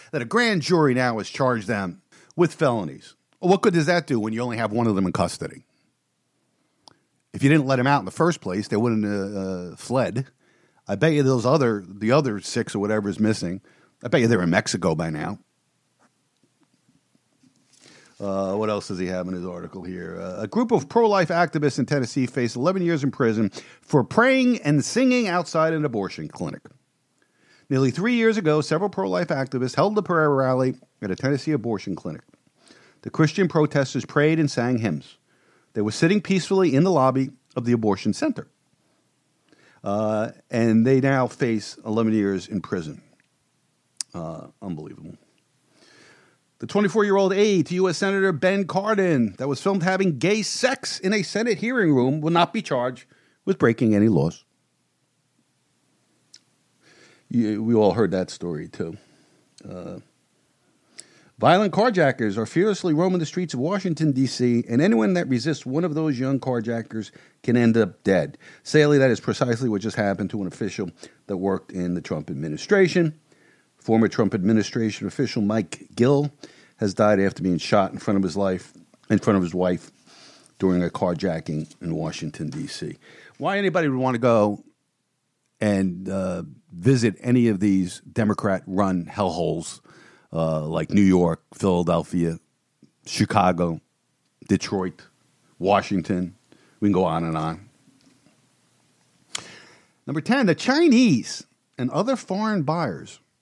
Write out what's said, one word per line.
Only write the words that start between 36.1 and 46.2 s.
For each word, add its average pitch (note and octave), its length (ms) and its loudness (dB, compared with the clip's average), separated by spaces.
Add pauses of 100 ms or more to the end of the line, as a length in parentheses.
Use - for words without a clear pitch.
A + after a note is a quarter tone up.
peacefully F#3 540 2
in C#3+ 100 6
the F#3+ 60 4
lobby C3 400 2 (260)
of A#2+ 80 -4
the A#2+ 80 4
abortion G#2+ 400 0
center. - 340 -4 (1400)
Uh, G#2+ 480 -2 (180)
and A2+ 380 4
they C3 140 4
now C3+ 260 2
face A2+ 580 -4
eleven A2 280 0
years G2 340 0
in G2+ 140 -6
prison. D#2+ 400 -8 (1120)
Uh, E2 340 -12 (140)
unbelievable. E2 560 -12 (1400)